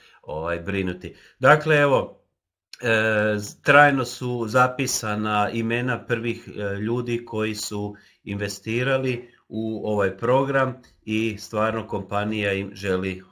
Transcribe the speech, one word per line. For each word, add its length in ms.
ovaj, 380
brinuti. 540
Dakle, 380
evo, 480
e, 560
z-, 240
trajno 420
su 440
zapisana 1040
imena 540
prvih, 420
e, 320
ljudi 440
koji 300
su 420
investirali 1080
u 340
ovaj 240
program 640
i 360
stvarno 480
kompanija 680
im 220
želi, 580